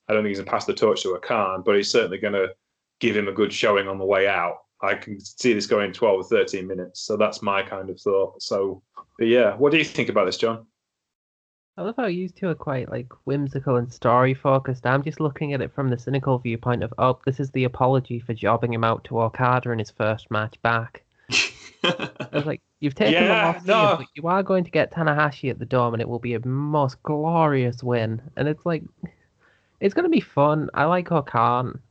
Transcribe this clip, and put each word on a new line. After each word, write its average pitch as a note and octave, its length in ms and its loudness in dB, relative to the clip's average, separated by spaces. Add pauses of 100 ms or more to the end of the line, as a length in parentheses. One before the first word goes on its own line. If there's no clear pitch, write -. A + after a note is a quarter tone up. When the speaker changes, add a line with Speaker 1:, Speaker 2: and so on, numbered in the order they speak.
Speaker 1:
I A2 60 2
don't G#2+ 80 2
think G#2 80 -2
he's G2 80 -6
gonna F#2+ 120 -10
pass G#2 140 -2
the G2+ 80 -2
torch G#2+ 300 2
to F#2+ 80 -2
a F2 100 -4
Khan, F#2+ 460 -2
but G#2 100 4
he's G2+ 140 0
certainly G2 260 2
gonna G2 320 0 (500)
give A#2 160 0
him G2+ 140 0
a F#2+ 40 -4
good G2+ 200 0
showing G2+ 360 2
on F#2+ 100 -6
the F#2+ 80 -4
way G2 200 4
out. F2 340 -2 (220)
I G2+ 120 0
can G2+ 240 -12
see - 360 0
this G2+ 120 -2
going G2+ 280 0
twelve G2 260 2
or F#2 40 -8
thirteen F#2+ 420 0
minutes. F#2 340 -10
So G#2+ 160 -4
that's G#2 240 0
my G2 220 -2
kind F#2+ 260 -10
of F#2 100 -12
thought. G2 440 -2
So, G2 400 -4 (360)
but A#2 80 0
yeah, A#2 300 4
what C#3+ 160 4
do E3 60 4
you D3+ 60 2
think A#2 260 -4
about G#2 160 2
this, F#2 100 -2
John? A2+ 300 -4 (1120)
Speaker 2:
I F3 40 -8
love G#3 140 -6
how B3+ 100 -2
you F#3 220 -4
two F#3+ 200 -6
are D#3+ 60 0
quite, C3 360 -6
like, B2 200 -8 (140)
whimsical C#3 520 0
and A#2+ 160 -2
story B2+ 420 4
focused. C3 520 0
I'm C3+ 160 2
just D3+ 160 -6
looking D3 360 -2
at C3 80 -2
it - 120 -6
from C#3 140 -2
the B2 100 0
cynical C3+ 400 0
viewpoint A#2+ 440 -2
of, A#2+ 160 -6
"Oh, B2+ 260 2
this C#3 160 -2
is C3+ 120 -4
the C3 120 0
apology B2+ 560 0
for A#2 140 -6
jobbing A2+ 400 0
him A2+ 100 0
out A2+ 200 0
to A2+ 160 -4
Okada B2 500 0
in A2+ 80 -2
his G#2+ 120 -6
first A2 400 -4
match A2 320 -4
back." A#2 400 -2 (140)
Speaker 3:
<laughs> - 640 -6
Speaker 2:
I F3 500 -4
was D3 140 -2
like, D3+ 140 -4 (200)
"You've C#3+ 140 -2
taken F3+ 300 4
the - 60 4
Speaker 1:
Yeah, G#3+ 160 4
Speaker 2:
loss E3+ 180 -2
here, G3 100 4
Speaker 1:
no. G#3 240 4
Speaker 2:
but B2+ 160 -10
you D3 140 -8
are F#3+ 140 2
going F#3 220 0
to E3 60 -10
get - 220 2
Tanahashi D3 580 0
at A#2 80 -6
the B2 80 -8
Dome, A#2+ 280 2
and A2+ 80 -2
it A2 60 -4
will A#2+ 100 -6
be A#2+ 160 -4
a A#2 120 -4
most C#3 560 0
glorious D3+ 800 0
win." A#2 380 -2 (160)
And C#3+ 100 0
it's D3+ 200 -4
like, E3 160 -2 (1000)
it's G3+ 140 2
gonna F4 160 2
be D#4 100 4
fun. D3 540 2
I C#3+ 100 2
like F3 280 0
O-Khan. B2 640 2 (120)